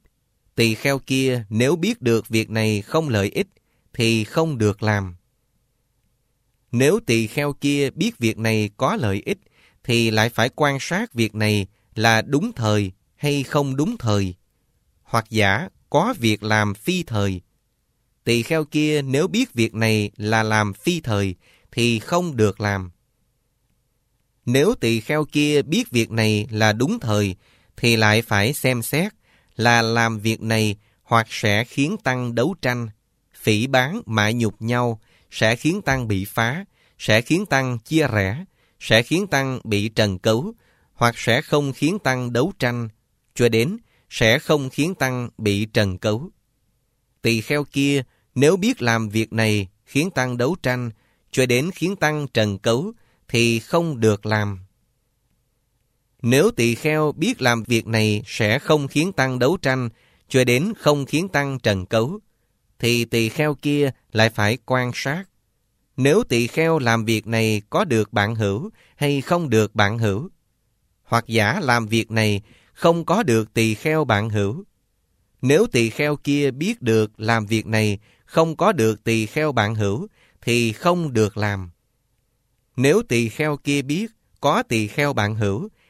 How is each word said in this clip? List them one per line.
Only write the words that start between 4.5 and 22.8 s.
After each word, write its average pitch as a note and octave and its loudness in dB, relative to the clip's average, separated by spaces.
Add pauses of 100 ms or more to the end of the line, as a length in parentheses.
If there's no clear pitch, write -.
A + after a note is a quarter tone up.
được G#2 0
làm. G2 -2 (1600)
Nếu D3 2
tỳ A#2 2
kheo C#3+ -4
kia C#3+ 0
biết A3+ -4
việc A2 -2
này A2 0
có D#3+ -2
lợi G#2+ -2
ích, - -6 (460)
thì A#2 2
lại A2 2
phải A#2+ 0
quan C#3+ 0
sát G#3 -6
việc A2+ -2
này G#2 0 (280)
là A2 2
đúng E3 -2
thời G#2 0 (240)
hay C#3+ -2
không C#3 -2
đúng F3+ -2
thời. G2+ -2 (680)
Hoặc A2+ -4
giả, G#2+ 0 (220)
có G3+ 0
việc A2 0
làm G#2+ 0
phi F3+ -4
thời. G2+ -4 (840)
Tỳ A#2 2
kheo D#3+ -2
kia D3+ 0
nếu C#3 0
biết A3 -2
việc A2+ 0
này G#2+ 0
là A2 0
làm G#2+ 0
phi E3+ -4
thời, G2+ -2 (380)
thì A#2 0
không F3 -2
được G#2+ 0
làm. G2 -4 (1600)